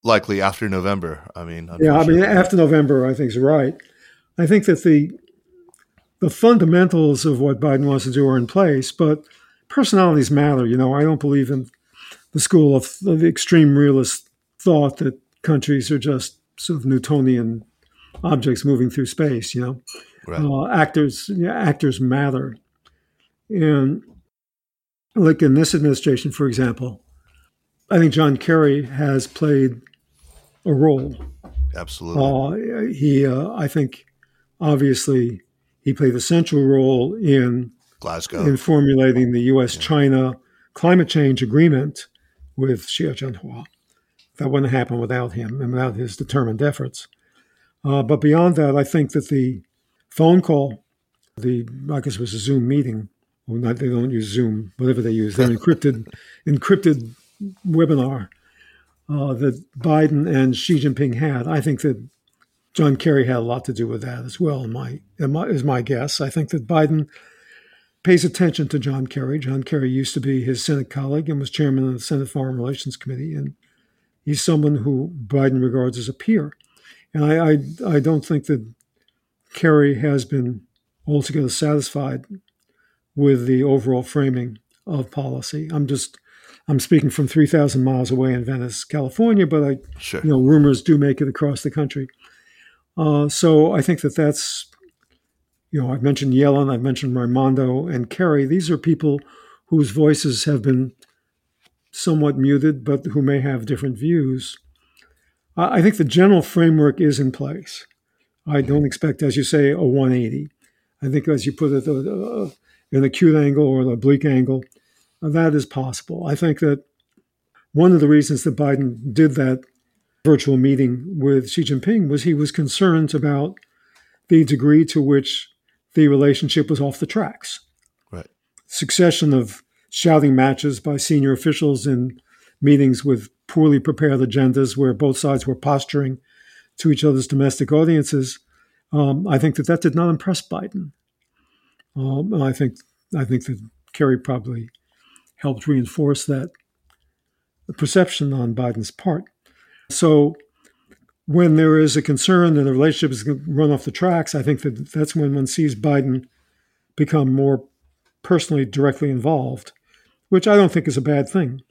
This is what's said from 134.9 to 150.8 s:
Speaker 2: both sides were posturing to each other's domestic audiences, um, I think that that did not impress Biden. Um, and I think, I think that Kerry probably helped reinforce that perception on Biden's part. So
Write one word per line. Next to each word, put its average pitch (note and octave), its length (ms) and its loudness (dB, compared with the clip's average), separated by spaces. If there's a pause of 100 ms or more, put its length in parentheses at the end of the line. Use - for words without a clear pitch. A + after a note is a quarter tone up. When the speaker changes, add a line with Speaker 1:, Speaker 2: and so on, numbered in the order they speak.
Speaker 2:
both C3+ 240 -2
sides C#3 280 -2
were C3 80 -4
posturing C#3 640 -4 (600)
to D#3+ 120 2
each D3 140 0
other's C3 220 2
domestic C#3 440 -2
audiences, D3+ 680 0 (540)
um, D3 340 0
I D3 120 2
think D3+ 180 0
that C#3 100 -4
that E3+ 160 0
did C#3+ 120 0
not E3+ 140 0
impress E3+ 380 -4
Biden. - 460 -10 (1040)
Um, C3+ 380 -4
and D#3+ 100 0
I C3+ 100 0
think, B2+ 240 -2 (380)
I C#3 100 -2
think B2 200 -2
that A2 160 -8 (320)
Kerry C3 260 0
probably A#2+ 520 -8 (640)
helped C3+ 300 -6
reinforce C#3+ 580 -2
that C#3+ 260 -6 (1300)
perception D3+ 560 0
on A#2+ 220 -2
Biden's A2+ 360 -4
part. D3 340 -4 (640)
So D#3 440 4 (920)